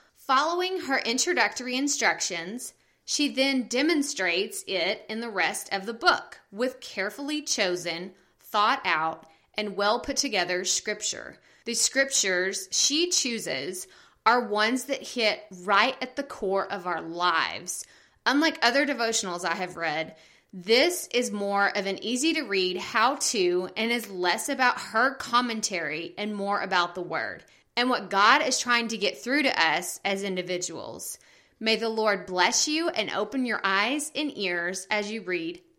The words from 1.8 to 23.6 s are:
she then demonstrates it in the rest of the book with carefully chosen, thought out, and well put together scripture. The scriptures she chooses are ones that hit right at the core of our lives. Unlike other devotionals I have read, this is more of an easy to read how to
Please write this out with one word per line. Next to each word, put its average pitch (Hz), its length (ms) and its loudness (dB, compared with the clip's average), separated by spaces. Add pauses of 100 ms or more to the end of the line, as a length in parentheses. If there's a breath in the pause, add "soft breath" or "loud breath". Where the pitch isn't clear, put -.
she 294 220 0
then 262 400 0
demonstrates 233 1000 0
it 185 420 -2
in 220 100 -6
the 240 100 -6
rest 180 420 -2
of 196 140 -4
the 226 80 -8
book - 460 0 (120)
with 247 300 -4
carefully 277 640 -6
chosen, 180 720 -2 (260 soft breath)
thought 220 440 2
out, 160 440 0 (260 soft breath)
and 202 240 -4
well 208 220 4
put 269 180 -6
together 185 480 0
scripture. - 720 -4 (280 soft breath)
The 233 100 -2
scriptures 208 960 2
she 339 400 2
chooses 185 760 -2 (380 loud breath)
are 233 220 4
ones 214 380 2
that - 220 -4
hit 220 360 0 (200)
right 208 380 4
at 175 140 -8
the 190 80 -4
core 190 460 -2
of 180 180 -6
our 170 140 -2
lives. 165 840 -2 (400 soft breath)
Unlike 294 360 2
other 262 240 4
devotionals 220 600 -2
I 170 100 0
have 185 220 -6
read, 160 380 -4 (380 soft breath)
this 233 600 2
is 226 180 0
more 202 440 2
of 202 100 -2
an 196 180 -4
easy 254 300 0
to 311 100 0
read 185 340 0
how 240 380 2
to 185 640 2